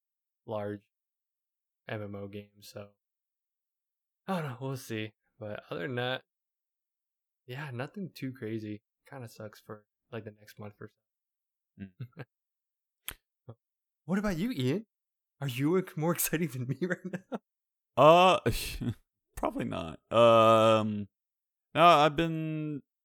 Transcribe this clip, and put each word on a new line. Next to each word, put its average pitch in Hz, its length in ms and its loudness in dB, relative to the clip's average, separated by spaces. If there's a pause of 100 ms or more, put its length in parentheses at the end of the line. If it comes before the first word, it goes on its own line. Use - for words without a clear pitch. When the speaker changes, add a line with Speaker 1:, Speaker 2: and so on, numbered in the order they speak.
(480)
Speaker 1:
large 104 340 -6 (1080)
M 110 140 -8
M 101 140 -10
O 101 120 -10
games, 101 420 -18
so 101 200 -18 (1400)
I 185 140 -4
don't 147 80 -8
know, 120 100 -12
we'll 135 180 -8
see. 107 360 -10 (260)
But 104 300 -12
other 156 120 -10
than 143 140 -8
that, 123 260 -6 (1300)
yeah, 135 260 -12
nothing 147 400 -10
too 131 180 -10
crazy. 107 500 -10 (280)
Kinda 127 180 -16
sucks - 320 -18
for, 104 240 -18 (280)
like, 113 120 -10
the 107 80 -14
next 104 280 -20
month 104 200 -16
or 107 100 -16
so. - 960 -20
Speaker 2:
Mm. 120 420 -16
Speaker 1:
<laughs> - 1300 -20 (480)
What 190 140 -2
about 202 180 -2
you, 226 140 -4
Ian? 151 340 -2 (540)
Are 139 80 -6
you 139 300 0
ex-, 185 180 -4
more 156 160 0
<laughs> - 20 -2
excited 160 380 -2
than 123 160 -8
me 135 140 -4
right 175 240 -6
now? 185 340 -10 (580)
Speaker 2:
Uh, 170 420 8 (520)
<laughs> - 440 -20
probably - 300 -6
not. 90 340 -8 (120)
Um, 110 960 6 (680)
no, 156 120 4
I've 156 320 6
been, 156 640 -4 (240)